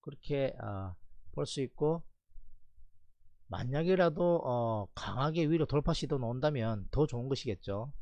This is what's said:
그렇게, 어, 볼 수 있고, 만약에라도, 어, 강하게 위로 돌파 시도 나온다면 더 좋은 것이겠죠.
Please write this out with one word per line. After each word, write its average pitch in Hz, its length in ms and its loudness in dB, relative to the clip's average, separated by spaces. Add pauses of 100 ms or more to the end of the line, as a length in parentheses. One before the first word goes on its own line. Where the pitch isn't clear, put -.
그렇게, 139 600 -2
어, 98 340 -4 (380)
볼 147 120 0
수 - 160 -4
있고, 151 420 0 (1400)
만약에라도, 170 960 4
어, 117 500 0
강하게 151 500 0
위로 156 200 4
돌파 147 280 2
시도 147 240 0
나온다면 120 760 0
더 147 140 4
좋은 127 240 -4
것이겠죠. 113 640 -4 (100)